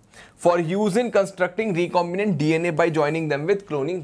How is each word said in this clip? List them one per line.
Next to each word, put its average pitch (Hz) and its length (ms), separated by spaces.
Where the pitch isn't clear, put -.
for 175 160
use 185 380
in 240 140
constructing 190 640
recombinant 175 600
D 156 180
N 165 100
A 175 60
by 165 180
joining 156 400
them 143 180
with 196 220
cloning 151 340